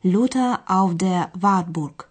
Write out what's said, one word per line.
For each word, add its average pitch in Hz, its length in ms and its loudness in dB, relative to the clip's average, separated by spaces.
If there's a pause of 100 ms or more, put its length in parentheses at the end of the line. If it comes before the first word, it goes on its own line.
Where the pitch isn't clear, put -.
Лютер 247 540 2 (100)
auf 190 260 2
der 180 320 0 (140)
Wartburg. 175 720 -2